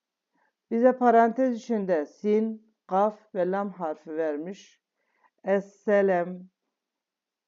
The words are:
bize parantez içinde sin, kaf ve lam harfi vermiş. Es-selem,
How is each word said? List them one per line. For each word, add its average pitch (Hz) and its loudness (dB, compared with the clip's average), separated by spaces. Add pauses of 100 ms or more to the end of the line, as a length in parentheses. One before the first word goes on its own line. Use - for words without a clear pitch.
(720)
bize 240 4
parantez 240 2
içinde 190 -2
sin, 220 -4 (120)
kaf 208 -2
ve 180 -2
lam 202 -4
harfi 160 -10
vermiş. 160 -8 (640)
Es-selem, 190 -2 (960)